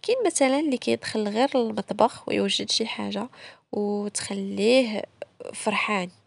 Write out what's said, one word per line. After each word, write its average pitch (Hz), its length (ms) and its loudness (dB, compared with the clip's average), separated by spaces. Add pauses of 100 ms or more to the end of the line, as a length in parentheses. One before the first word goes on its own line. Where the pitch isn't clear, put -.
كاين 494 240 2
مثلا 277 340 4
اللي 285 180 2
كيدخل 226 500 -2
غير 247 300 2
للمطبخ 214 720 -2
ويوجد 202 400 0
شي - 160 0
حاجة 208 440 -6 (420)
وتخليه 208 1300 0 (500)
فرحان 202 560 0 (180)